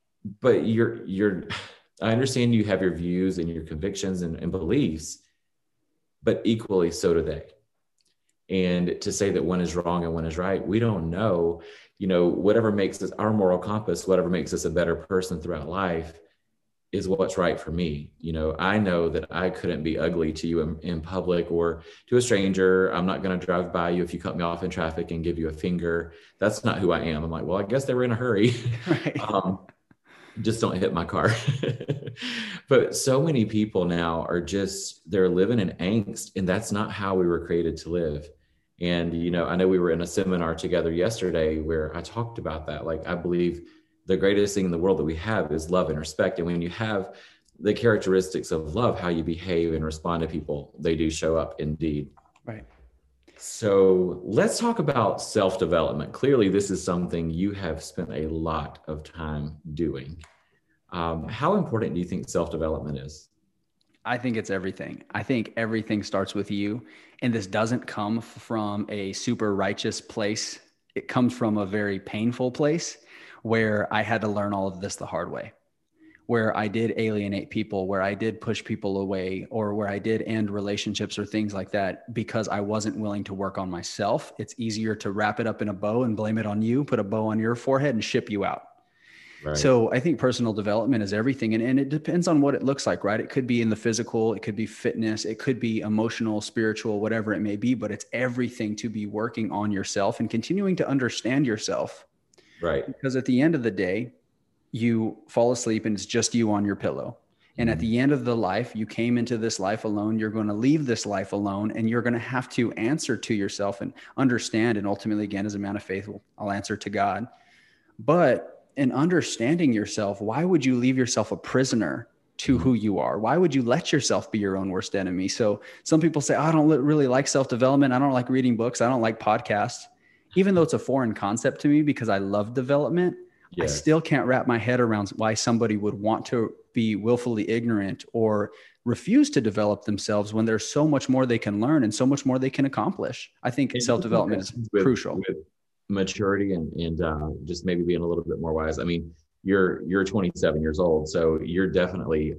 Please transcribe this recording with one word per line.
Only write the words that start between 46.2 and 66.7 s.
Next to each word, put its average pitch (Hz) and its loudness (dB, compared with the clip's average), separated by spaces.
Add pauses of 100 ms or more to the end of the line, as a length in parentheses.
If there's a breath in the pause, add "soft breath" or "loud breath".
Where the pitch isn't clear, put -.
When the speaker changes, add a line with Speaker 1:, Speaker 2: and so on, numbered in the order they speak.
Speaker 1:
And 82 -2
when 87 -2
you 85 -4
have 101 -4 (460 loud breath)
the 104 2
characteristics 95 2
of 78 -4
love, 120 2
how 90 -2
you 82 0
behave 85 0
and 78 -2
respond 82 -2
to 80 -2
people, 73 -6
they 82 0
do 80 0
show 80 0
up - -4
indeed. 76 -4 (360)
Speaker 2:
Right. 110 -12 (720)
Speaker 1:
So 95 4
let's 170 2
talk 233 0
about 135 2
self-development. 82 0
Clearly, 127 4
this 98 2
is 90 -2
something 87 -2
you 90 0
have 87 -6
spent - -8
a 76 -4
lot 80 -4
of 76 -8
time 76 -8 (160)
doing. 73 -4 (720 soft breath)
Um, 82 -4
how 151 0
important 120 0
do 87 -2
you 85 -2
think - -6
self-development 78 -2
is? - -16 (760)
Speaker 2:
I 120 -2
think 117 -2
it's 107 -6
everything. 92 -6
I 107 -4
think 117 -2
everything 110 -2
starts 98 -2
with 101 -4
you. 104 -4 (360 loud breath)